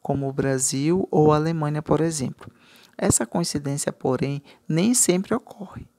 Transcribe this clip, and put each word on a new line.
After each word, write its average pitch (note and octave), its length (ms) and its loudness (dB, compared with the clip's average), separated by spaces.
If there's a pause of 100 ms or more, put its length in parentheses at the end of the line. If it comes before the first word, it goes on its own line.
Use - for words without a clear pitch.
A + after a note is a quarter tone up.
como C#3 260 -2
o C3+ 60 -4
Brasil C#3 760 0
ou D3+ 200 6
a D3+ 60 6
Alemanha, D3+ 460 -2
por D3+ 180 2
exemplo. D#3 500 -4 (460)
Essa G#3 300 2
coincidência, D3 640 -4
porém, C#3 500 -2 (240)
nem F3+ 280 2
sempre F#3 400 2
ocorre. - 520 -10 (120)